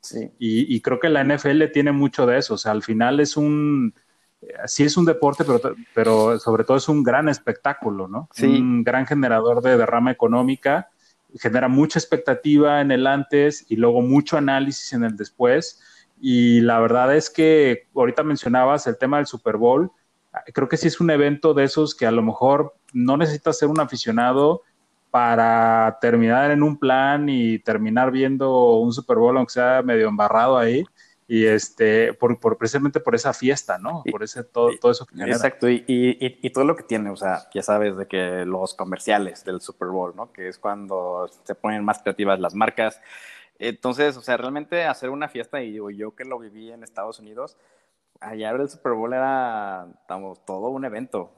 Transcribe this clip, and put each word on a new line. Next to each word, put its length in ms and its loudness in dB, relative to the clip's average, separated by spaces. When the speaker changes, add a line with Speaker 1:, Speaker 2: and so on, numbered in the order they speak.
Speaker 1:
Sí. 380 -12
Speaker 2:
Y, 360 0
y 60 -2
creo 180 -2
que 120 0
la 100 2
N 140 2
F 140 -2
L 200 4
tiene 240 0
mucho 340 0
de 120 2
eso. 160 -4
O 40 -6
sea, 140 -4
al 100 -2
final 380 0
es 160 0
un, 580 0
eh, 140 -18
sí 180 -2
es 140 2
un 80 4
deporte, 400 2
pero, 320 0
pero 460 4
sobre 240 0
todo 120 2
es 120 -4
un 160 2
gran 240 2
espectáculo, 800 -4
¿no? 240 -12
Speaker 1:
Sí. 140 -2
Speaker 2:
Un 360 2
gran 240 0
generador 560 2
de 140 4
derrama 340 2
económica, 800 0
genera 300 0
mucha 320 2
expectativa 800 2
en 100 0
el 160 2
antes 600 0
y 80 -2
luego 240 4
mucho 360 2
análisis 560 -2
en 120 -2
el 120 -4
después. 640 -2
Y 420 4
la 180 4
verdad 340 2
es 160 0
que 640 4
ahorita 300 0
mencionabas 640 0
el 100 -4
tema 200 0
del 80 -2
Super 300 -6
Bowl. 360 2
Creo 160 -2
que 100 -2
sí 100 2
es 120 -4
un 100 2
evento 440 2
de 100 2
esos 300 0
que 120 -2
a 40 2
lo 120 2
mejor 520 0
no 240 0
necesitas 420 -2
ser 100 2
un 100 0
aficionado 840 0
para 920 2
terminar 480 2
en 120 2
un 160 0
plan 520 0
y 300 0
terminar 500 0
viendo 640 2
un 180 2
Super 240 -2
Bowl, 220 4
aunque 160 -2
sea 260 2
medio 260 2
embarrado 520 2
ahí, 260 0
y 200 2
este, 640 2
por, 260 0
por, 200 0
precisamente 420 -2
por 140 -2
esa 180 0
fiesta, 460 -2
¿no? 260 -10
Speaker 1:
Y 60 -6
Speaker 2:
Por 120 -8
ese, 220 -12
todo, 260 0
Speaker 1:
y 80 -8
Speaker 2:
todo 140 2
eso 140 -6
que 100 -20
genera. 180 -4
Speaker 1:
exacto, 360 -2
y, 160 0
y, 240 0
y, 180 -8
y 80 -6
todo 140 -2
lo 120 0
que 60 -18
tiene, 260 -6
o 80 -12
sea, 380 -6
ya 80 -6
sabes, 340 -2
de 100 -10
que 380 -6
los 300 -6
comerciales 720 -6
del 160 -10
Super 260 -12
Bowl, 260 -8
¿no? 160 -16
Que 180 -16
es 100 -16
cuando 680 -8
se 120 -10
ponen 320 -6
más 160 -4
creativas 360 -2
las 160 -6
marcas. 460 -4
Entonces, 600 -4
o 20 -20
sea, 160 -4
realmente 480 -6
hacer 240 -6
una 220 -10
fiesta, 320 -12
y 100 -12
digo, 160 -12
yo 260 -14
que 120 -18
lo 120 -12
viví 320 -20
en 120 -20
Estados 360 -14
Unidos, 380 -18
allá 300 -12
el 180 -6
Super 260 -6
Bowl 180 -8
era, 760 -6
vamos, 360 -16
todo 260 -10
un 140 -10
evento. 540 -12